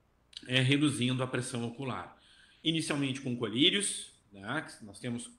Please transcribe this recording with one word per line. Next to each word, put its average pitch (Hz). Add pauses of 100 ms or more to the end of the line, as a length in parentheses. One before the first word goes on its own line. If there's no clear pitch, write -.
(460)
é 127
reduzindo 131
a 123
pressão 123
ocular. 113 (480)
Inicialmente 151
com 123
colírios, 143 (180)
né? 110 (160)
Nós 101
temos 120 (100)